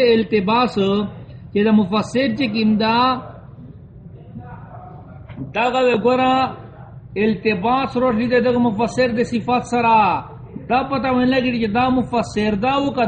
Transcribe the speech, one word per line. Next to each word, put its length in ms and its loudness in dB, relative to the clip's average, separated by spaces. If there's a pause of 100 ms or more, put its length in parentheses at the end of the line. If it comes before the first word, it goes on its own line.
(160)
التباس، 600 2 (760)
چې 120 2
د 40 4 (100)
مفسر 480 0 (100)
چې 160 0
کیم 240 2
دا، 220 2 (2500)
دغه 340 0
وګوره 480 2 (840)
التباس 800 0
روشي 300 2
د 180 2
دغه 140 2
مفسر 480 0 (100)
د 60 2
صفت 400 -2 (100)
سره، 500 4 (460)
دا 100 2 (100)
پته 220 0
ونه 220 2
لګیږي 300 0
چې 100 0
دا 160 2
مفسر 680 0
دا 200 0
او 220 0
که 100 2